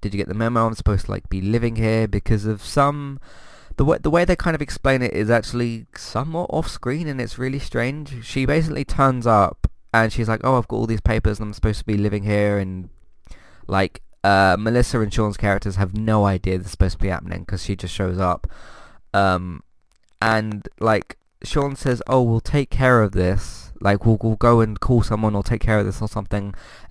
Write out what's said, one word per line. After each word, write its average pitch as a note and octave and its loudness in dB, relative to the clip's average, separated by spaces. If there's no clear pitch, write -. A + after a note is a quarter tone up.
did G2+ -6
you G2 -4
get - -4
the F#2 -6
memo? A2+ 2
I'm A2+ -2
supposed - 0
to, G2+ -6
like, F#2+ -8
be F#2+ -4
living A2+ 0
here," A2 2
because G#2 0
of G#2+ -4
some, C#3+ 0
the C#3 2
wa-, D#3+ 4
the D#3 0
way E3+ 4
they F3+ 4
kind E3 0
of D3 -8
explain C3+ 0
it A#2+ -2
is G#2 0
actually A#2 0
somewhat D#3+ -6
off - 0
screen D#3 -4
and C#3 -4
it's A#2 -8
really C3 -4
strange. C3+ -4
She C3+ -4
basically D3+ 2
turns C3 2
up G#2 4
and A2+ 4
she's A#2 -2
like, A2+ -2
"Oh, C3 2
I've A2+ -2
got A2+ -4
all A2 0
these A2 -2
papers A2 0
and G#2+ -6
I'm G#2 -10
supposed G#2 0
to - -8
be G#2+ 0
living G#2 0
here," G#2 2
and, F#2 -6
like, F#2+ -2
uh, G2 6
Melissa A#2 0
and G#2 -2
Sean's G#2+ 0
characters G2 0
have F#2+ -2
no G#2+ 2
idea F#2 0
this F2+ -8
is - -10
supposed - 2
to - 0
be G2+ 2
happening F2+ -6
'cause - -6
she G2 -4
just - -8
shows F#2 -2
up. F2+ 0
Um, F#2 0
and, A2 -2
like, G#2+ 0
Sean C#3 -2
says, B2 -2
"Oh, B2+ 4
we'll A2+ 2
take C#3+ -2
care B2+ 4
of G2 2
this. F#2+ 0
Like, G2+ 0
we'll, A2+ 6
we'll A2 0
go A#2+ 6
and A2 0
call A#2+ 4
someone G#2+ 0
or G2+ 0
take G#2+ -2
care G#2+ 4
of G2+ 0
this G2 -4
or G#2+ -2
something." G2+ -6